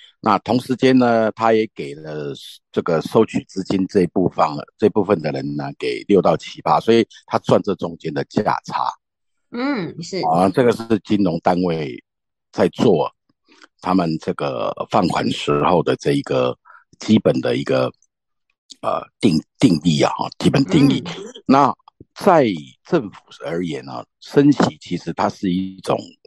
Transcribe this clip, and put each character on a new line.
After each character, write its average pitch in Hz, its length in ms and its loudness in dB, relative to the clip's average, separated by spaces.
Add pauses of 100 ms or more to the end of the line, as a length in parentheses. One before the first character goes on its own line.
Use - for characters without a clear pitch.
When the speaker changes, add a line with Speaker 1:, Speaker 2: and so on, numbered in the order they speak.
(200)
Speaker 1:
那 107 200 2
同 117 200 -2
时 127 160 -4
间 131 220 4
呢， 117 360 2
他 113 200 2
也 110 220 2
给 139 180 -10
了 151 400 -10 (380)
这 - 100 -2
个 - 220 0
收 113 200 2
取 - 240 -4
资 95 160 -8
金 92 220 -2
这 95 160 2
一 87 60 2
部 90 200 -2
分， - 160 -2 (320)
这 - 140 2
部 196 140 0
分 185 180 0
的 156 100 -4
人 139 240 -6
呢， 147 100 -6 (120)
给 123 300 -6
六 202 120 4
到 - 160 2
七 - 280 -10
趴， 78 160 2
所 113 120 0
以 117 160 4 (200)
他 113 100 -2
赚 107 240 2
这 95 140 -4
中 85 220 -8
间 - 140 -10
的 139 140 -6
价 - 400 -2
差。 - 260 -4 (600)
Speaker 2:
嗯， 240 500 -6
是。 185 240 -10
Speaker 1:
啊， 98 240 2
这 123 140 2
个 117 80 4
是 113 320 -2
金 104 200 0
融 85 180 0
单 92 200 0
位 80 420 -4 (480)
在 - 180 2
做 87 400 2 (680)
他 92 140 -2
们 85 260 0
这 92 140 -6
个 69 400 -6 (160)
放 101 180 2
款 - 220 -2
时 - 340 -2
候 - 200 2
的 - 140 -2
这 - 160 -2
一 143 100 0
个 62 340 -2 (400)
基 107 220 4
本 101 200 2
的 64 160 -2
一 71 80 -4
个， 65 220 0 (960)
呃， - 240 -6 (160)
定-， 78 180 4 (200)
定 90 240 4
义 78 180 2
啊， 71 120 2
哈， - 140 -6 (120)
基 - 100 2
本 - 160 2
定 151 240 4
义。 - 160 0
Speaker 2:
嗯。 - 80 -12 (320)
Speaker 1:
那 131 280 4 (420)
在 160 320 4 (360)
政 135 280 -2
府 - 100 -20 (240)
而 170 180 -6
言 135 220 -8
呢， 123 180 -10 (160)
升 143 320 4
息 147 300 0
其 - 160 -6
实 165 160 -10
它 95 160 -2
是 98 220 -4
一 95 300 -4
种 - 140 -2 (320)